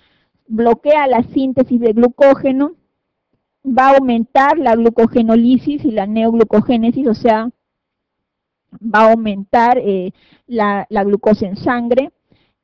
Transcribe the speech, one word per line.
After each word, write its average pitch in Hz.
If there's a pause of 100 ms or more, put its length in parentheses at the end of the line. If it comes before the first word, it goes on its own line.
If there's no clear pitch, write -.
(480)
bloquea 233
la 247
síntesis 262
de 233
glucógeno, 269 (920)
va 262
a 277
aumentar 269
la 240
glucogenólisis 233
y 254
la 202
neoglucogénesis, 226
o 214
sea, 226 (1200)
va 208
a 226
aumentar, 226
eh, 190 (360)
la, 208
la 208
glucosa 208
en 190
sangre, 240 (520)